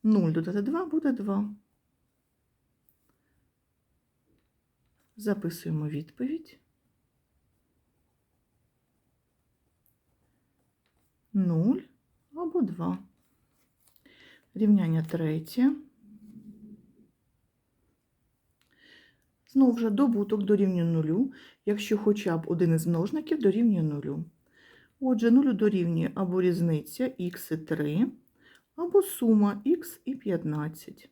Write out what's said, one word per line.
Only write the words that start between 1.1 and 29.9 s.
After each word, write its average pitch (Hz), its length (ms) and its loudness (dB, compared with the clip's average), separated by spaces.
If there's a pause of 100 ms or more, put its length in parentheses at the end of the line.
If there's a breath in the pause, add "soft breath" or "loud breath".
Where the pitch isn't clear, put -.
два. 208 420 -4 (3500)
Записуємо 170 720 -4
відповідь. 254 720 -10 (4000)
Нуль 190 480 2 (540)
або 330 280 -2
два. 175 360 -4 (1600 soft breath)
Рівняння 185 500 4
третє. 160 680 0 (3750 soft breath)
Знову 247 300 6
ж, 226 120 0
добуток 202 520 2
дорівнює 190 420 2
нулю, 165 480 0 (340 loud breath)
якщо 208 320 -2
хоча 202 400 0
б 165 80 -4
один 165 280 2
із 160 120 0
множників 214 520 -2
дорівнює 208 440 2
нулю. 147 420 -4 (760 soft breath)
Отже, 233 300 2
нулю 262 220 6
дорівнює 175 600 0
або 185 280 -2
різниця 170 760 0
х 175 340 -8
і 160 40 -2
три, 156 500 -2 (680 soft breath)
або 349 260 2
сума 208 600 2
х 320 400 -2